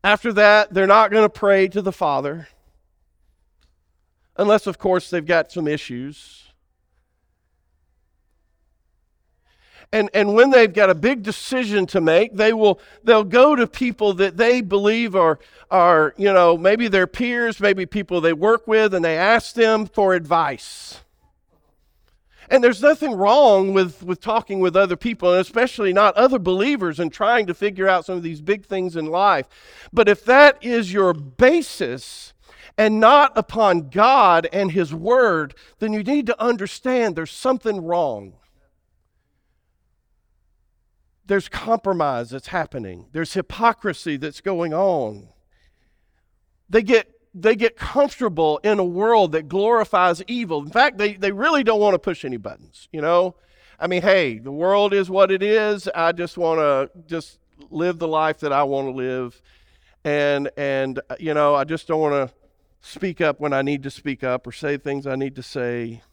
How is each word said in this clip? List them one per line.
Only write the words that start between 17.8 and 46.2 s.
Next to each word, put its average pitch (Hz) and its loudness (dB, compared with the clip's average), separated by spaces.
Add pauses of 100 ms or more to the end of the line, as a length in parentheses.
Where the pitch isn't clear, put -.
people 180 -4
they 165 2
work 196 0
with, 220 2
and 180 -2
they 165 0
ask 208 0
them 220 2
for 196 0
advice. 160 -4 (1500)
And 254 4
there's 233 2
nothing 294 2
wrong 202 4
with, 185 -2
with 175 -8
talking 214 -6
with 180 0
other 185 2
people, 180 -2
and 180 4
especially 214 -4
not 196 2
other 254 2
believers, 185 -4
and 165 -4
trying 220 0
to 175 -8
figure 190 -4
out 180 0
some 185 -8
of 170 -10
these 160 -10
big 196 -4
things 185 -8
in 160 -8
life. 170 0 (440)
But 226 2
if 202 2
that 277 8
is 226 -2
your 190 2
basis 151 -2 (420)
and 214 2
not 269 6
upon 196 0
God 190 4
and 190 -2
His 165 -4
Word, 175 0 (240)
then 214 -4
you 214 -6
need 262 -2
to 220 -4
understand 240 -4
there's 160 -10
something 226 -4
wrong. 135 -6 (3000)
There's 196 -4
compromise 160 -4
that's 131 -14
happening. 120 -10
There's 160 -8
hypocrisy 196 -4
that's 139 -12
going 170 -6
on. 151 -4 (1400)